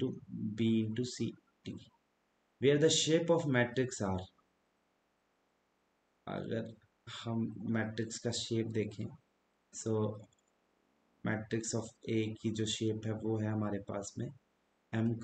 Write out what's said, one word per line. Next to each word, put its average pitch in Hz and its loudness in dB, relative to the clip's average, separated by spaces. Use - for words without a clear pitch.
to 131 2
B 113 4
into 110 0
C 117 -2
T, - -8
where 143 6
the 156 8
shape 165 4
of 156 0
matrix 123 2
R। 92 0
अगर 110 -4
हम 113 -2
मैट्रिक्स 110 -2
का 120 -2
शेप 113 0
देखें, 110 -2
so 113 -2
matrix 110 -2
of 110 0
A 113 4
की 110 0
जो 107 0
शेप 110 0
है 110 0
वो 107 0
है 107 0
हमारे 104 0
पास 101 -6
में 117 -4
M 113 4